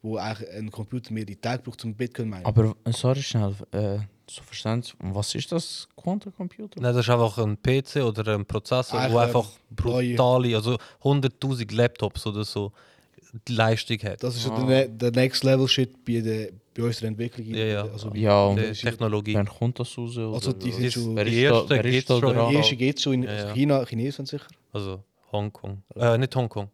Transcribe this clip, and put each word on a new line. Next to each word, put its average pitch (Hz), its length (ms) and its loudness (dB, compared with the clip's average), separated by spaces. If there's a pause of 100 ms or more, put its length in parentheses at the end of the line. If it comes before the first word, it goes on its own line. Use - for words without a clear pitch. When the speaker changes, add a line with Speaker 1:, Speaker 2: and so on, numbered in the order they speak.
Speaker 1:
wo 110 160 -6
eigentlich 104 360 -6
ein 107 180 -10
Computer 110 420 -10
mehr 110 120 -6
die 98 100 -14
Tag 123 280 -6
braucht, - 220 -14
um 113 80 -6
Bitcoin 120 360 -6
minen. 92 160 -10
Speaker 2:
Aber, 110 300 4 (100)
äh, 117 60 -2
sorry, 131 300 0
schnell, 104 320 -2 (180)
äh, 101 280 -2 (300)
so - 140 -18
Verständnis, - 560 -6
was 95 360 -4
ist - 160 -6
das - 440 -6
Quantencomputer? 196 840 -8
Speaker 3:
Nein, 123 140 0
das 120 120 2
ist 113 40 0
einfach 117 300 4
ein 107 180 0
P 135 260 2
C - 180 -4
oder 110 340 0
ein 101 100 -4
Prozessor, - 540 -2
wo 127 40 0
Speaker 1:
Eigentlich, 120 160 2
Speaker 3:
einfach 120 260 4
Speaker 1:
äh, - 380 -10
neue 123 320 0
Speaker 3:
brutale, 127 400 4
also 110 220 0 (260)
hunderttausend 135 680 0
Laptops 113 560 0
oder 104 160 -4
so, 104 280 -4 (760)
die 127 60 -4
Leistung 113 500 2
hat. 101 200 -6
Speaker 1:
Das 120 120 -4
ist 117 80 -6
so 127 80 -2
Speaker 2:
Ah. 117 140 -2
Speaker 1:
der 131 220 4
ne-, - 20 -10
der 117 220 -2
Next 127 320 2
Level 131 240 4
Shit 127 380 0
bei 117 160 0
der, 110 280 -4 (260)
bei 117 80 -4
unserer 117 240 -2
Entwicklung, 110 400 -6
Speaker 3:
Ja, 110 180 -2
ja. 104 180 0
Speaker 1:
also 107 260 -8
Speaker 3:
Ja. - 40 -8
Speaker 1:
bei 101 60 -4
Speaker 2:
Ja, 101 360 8
Speaker 1:
der 107 140 2
Speaker 2:
und 104 80 -6
Speaker 3:
Die - 40 -10
Technologie. 107 520 -2
Speaker 2:
wann 101 140 2
kommt 120 320 -4
das - 180 -6
raus, 120 200 -8
oder 110 180 -4
Speaker 1:
Also 95 180 -2
die 92 140 -6
Speaker 2:
wer 117 60 -4
Speaker 1:
sind 120 200 -2
schon 117 240 -2
Speaker 2:
ist 104 100 2
Speaker 3:
Die 117 160 4
Speaker 2:
da, 143 80 6
Speaker 3:
erste 110 180 4
Speaker 2:
wer 117 160 4
ist 127 60 2
Speaker 3:
geht's 127 160 2
Speaker 2:
da 127 120 4
Speaker 3:
schon, 123 160 4
Speaker 2:
dran? 117 140 4
Speaker 1:
Die 139 40 4
Speaker 3:
ja. 147 60 6
Speaker 1:
erste 147 160 4
geht's 131 280 0
schon 139 100 0
in 127 100 2
Speaker 3:
Ja, 104 100 -4
ja. 104 200 -4
Speaker 1:
China, 135 320 2
Chinesen 131 400 -6
sicher. 143 220 -10 (240)
Speaker 3:
Also 98 320 -8 (280)
Hongkong. 101 500 -6 (140)
Speaker 1:
Ja. 117 200 4
Speaker 3:
Äh, - 20 2
nicht 127 180 -2
Hongkong. 110 380 -4